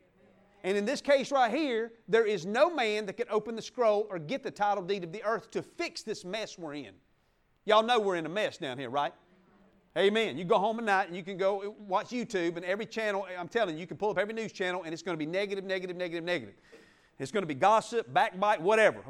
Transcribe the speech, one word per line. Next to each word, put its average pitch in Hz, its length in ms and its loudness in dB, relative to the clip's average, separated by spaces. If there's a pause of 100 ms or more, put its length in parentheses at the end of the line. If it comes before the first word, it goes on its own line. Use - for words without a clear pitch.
(640)
And 196 160 0
in 202 80 0
this 269 160 -2
case 277 300 2
right 247 200 4
here, 240 400 0 (160)
there 226 160 6
is 202 220 0
no 254 240 4
man 220 360 0
that 190 120 -6
can 233 100 -4
open 214 280 -2
the 226 40 -6
scroll 214 480 2
or 190 100 -6
get 208 240 -6
the 226 80 -6
title 202 340 0
deed 185 200 -2
of 165 80 -10
the 208 120 -10
earth 214 260 -2
to 180 120 -4
fix - 400 -8
this 214 220 -8
mess 196 320 -8
we're 156 180 -10
in. 117 200 -12 (720)
Y'all 208 160 6
know 233 180 4
we're 196 160 2
in 165 80 -4
a 151 60 -8
mess 185 260 -2
down 135 220 -6
here, 135 100 -8
right? 143 240 -2 (840)
Amen. 196 420 2
You 190 60 -6
go 202 140 4
home 220 200 0
at 233 80 -6
night 196 220 2
and 170 80 -10
you 190 60 -6
can 190 140 -8
go 196 420 0
watch 208 300 -2
YouTube 185 480 -2
and 175 80 -8
every 196 220 -2
channel, 202 400 -2 (120)
I'm 175 100 -8
telling 202 260 0
you, 156 80 -8
you 185 40 -10
can 156 120 -12
pull 202 100 0
up 185 80 -2
every 202 160 0
news 220 180 -6
channel 180 340 -2
and 160 100 -6
it's 160 80 -10
gonna 170 160 -4
be 151 80 -4
negative, 196 360 -2
negative, 185 320 -4
negative, 170 300 -4
negative. 147 300 -4 (640)
It's 139 120 -6
gonna 202 140 0
be 156 100 -4
gossip, 208 600 2
backbite, 196 480 2
whatever, 185 480 6